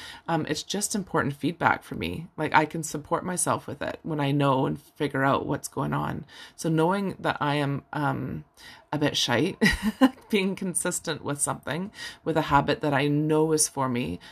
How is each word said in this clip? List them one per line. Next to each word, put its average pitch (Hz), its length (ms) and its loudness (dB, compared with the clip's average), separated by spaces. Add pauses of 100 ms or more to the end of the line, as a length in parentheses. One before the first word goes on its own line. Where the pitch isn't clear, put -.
(280)
Um, 160 200 0
it's - 160 -2
just - 320 -4
important 147 400 0
feedback - 480 0
for - 120 -12
me. 90 320 -6 (100)
Like, 156 160 0
I 156 120 6
can 156 180 -4
support 156 420 -4
myself 156 420 -2
with 117 140 -10
it - 220 -6
when 156 160 -4
I 139 120 2
know 139 340 2
and 156 140 -4
figure 139 440 -2
out 135 220 2
what's - 220 -4
going 147 260 -4
on. 147 320 -4 (300)
So - 140 -2
knowing 175 500 2
that 156 220 -2
I 147 140 2
am, 139 360 -2
um, 143 540 -4 (500)
a - 20 -2
bit 143 200 0
shite, 131 400 2 (360)
<laughs> - 360 2
being 190 260 0
consistent 175 680 -4
with 143 180 -2
something, 147 500 -4 (320)
with 160 140 0
a 151 60 4
habit 143 380 4
that 147 120 0
I 139 140 2
know 156 440 4
is 156 160 4
for 131 220 -2
me, 120 300 -4 (120)